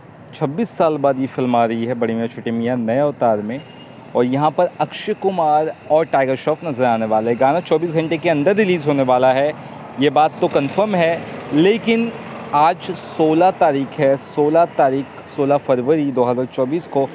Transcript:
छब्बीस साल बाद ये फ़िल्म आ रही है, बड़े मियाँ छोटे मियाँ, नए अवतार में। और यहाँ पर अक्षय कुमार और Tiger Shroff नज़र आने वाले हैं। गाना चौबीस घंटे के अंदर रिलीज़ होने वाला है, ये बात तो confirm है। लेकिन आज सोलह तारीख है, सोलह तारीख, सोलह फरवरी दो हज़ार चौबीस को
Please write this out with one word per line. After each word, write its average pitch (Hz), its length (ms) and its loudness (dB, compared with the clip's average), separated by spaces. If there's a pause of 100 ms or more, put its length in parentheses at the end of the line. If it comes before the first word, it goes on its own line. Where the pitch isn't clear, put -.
(340)
छब्बीस 160 360 -4
साल 156 260 0
बाद 139 240 0
ये 135 60 -2
फ़िल्म 127 300 -2
आ 117 80 4
रही 113 200 -2
है, 123 100 -4
बड़े 113 200 -2
मियाँ 113 140 -4
छोटे 117 220 -8
मियाँ, 117 260 -2
नए 117 220 -2
अवतार 131 400 0
में। 113 220 -8 (560)
और 123 80 2
यहाँ 139 260 0
पर 180 200 0 (100)
अक्षय 151 340 -4
कुमार 160 600 0 (160)
और 156 140 4
Tiger 135 320 0
Shroff 151 280 -4
नज़र 127 200 -2
आने 113 220 0
वाले 110 240 0
हैं। 117 100 0
गाना 143 200 2
चौबीस 165 320 0
घंटे 160 260 0
के 175 100 -2
अंदर 165 280 2
रिलीज़ 180 300 2
होने 143 160 2
वाला 127 300 4
है, 143 200 2 (480)
ये 143 100 4
बात 147 300 2
तो 175 80 2
confirm 170 460 0
है। 165 260 0 (320)
लेकिन 226 600 2 (420)
आज 165 360 2
सोलह 165 600 2
तारीख 139 380 0
है, 139 280 2
सोलह 151 480 2
तारीख, 139 420 0 (300)
सोलह 143 200 2
फरवरी 139 560 0
दो 123 120 2
हज़ार 123 200 0
चौबीस 135 420 -4
को 139 280 -2